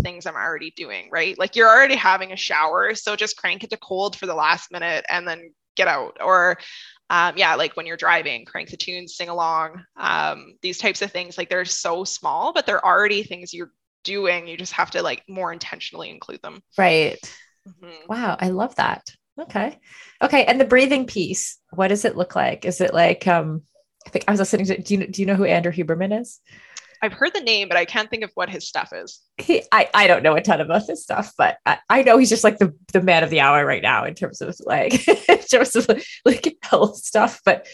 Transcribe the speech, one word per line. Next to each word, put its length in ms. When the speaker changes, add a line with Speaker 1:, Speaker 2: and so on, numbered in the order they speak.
Speaker 1:
things 240
I'm 100
already 400
doing?" 360
Right? 260
Like, 180
you're 120
already 280
having 360
a 40
shower, 580
so 220
just 200
crank 280
it 60
to 60
cold 400
for 100
the 80
last 380
minute 380
and 180
then 240
get 120
out. 340
Or, 340
um, 260
yeah, 180
like, 220
when 80
you're 140
driving, 480
crank 240
the 80
tunes, 380
sing 120
along, 560
um, 640
these 160
types 240
of 100
things. 240
Like, 140
they're 160
so 380
small, 500
but 100
they're 200
already 400
things 280
you're 200
doing. 440
You 80
just 160
have 200
to, 100
like, 260
more 240
intentionally 560
include 320
them. 220
Speaker 2:
Right. 400
Speaker 1:
Mm-hmm. 400
Speaker 2:
Wow. 320
I 80
love 280
that. 260
Okay. 400
Okay. 240
And 120
the 60
breathing 420
piece, 520
what 160
does 180
it 100
look 180
like? 300
Is 160
it 140
like, 320
um... 380
I 40
think 180
I 20
was 100
listening 260
to, 140
do 140
you, 120
do 160
you 40
know 80
who 100
Andrew 280
Huberman 480
is? 200
Speaker 1:
I've 100
heard 220
the 60
name, 280
but 80
I 80
can't 240
think 160
of 100
what 140
his 180
stuff 280
is. 260
Speaker 2:
He, 340
I, 220
I 140
don't 160
know 140
a 40
ton 220
about 240
his 160
stuff, 340
but 300
I, 120
I 120
know 140
he's 140
just, 140
like, 140
the, 160
the 80
man 200
of 60
the 120
hour 260
right 160
now 220
in 100
terms 260
of, 200
like, 480
<laughs> 200
in 100
terms 380
of, 100
like, 380
health 340
stuff. 480
But 300